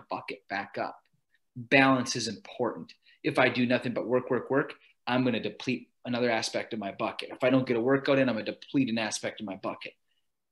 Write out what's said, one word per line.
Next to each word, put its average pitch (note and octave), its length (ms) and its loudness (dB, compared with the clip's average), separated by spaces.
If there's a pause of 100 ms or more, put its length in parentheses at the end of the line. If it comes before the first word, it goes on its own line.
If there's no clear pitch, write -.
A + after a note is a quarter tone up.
bucket - 400 -10
back G2+ 280 -6
up. - 260 -6 (520)
Balance C3 600 4
is A2+ 120 -4
important. - 640 -6 (280)
If D3+ 160 -2
I B2+ 120 6
do A#2+ 160 0
nothing A#2+ 280 0
but G2+ 140 -4
work, B2+ 220 0
work, B2 200 -2
work, D3 260 0 (320)
I'm B2+ 180 2
gonna A2 160 0
deplete - 480 -6 (160)
another A#2+ 240 0
aspect A2+ 440 -2
of A2 60 -6
my G2 120 -6
bucket. - 400 -6
If - 120 -10
I B2+ 60 6
don't C3 180 4
get B2 80 2
a A2 60 2
workout C3+ 380 2
in, B2+ 100 4
I'm A2+ 60 0
gonna G#2+ 100 -4
deplete - 420 -2
an A2+ 120 0
aspect G#2+ 420 -4
of G#2+ 60 -8
my F#2+ 80 -8
bucket. - 380 -8 (580)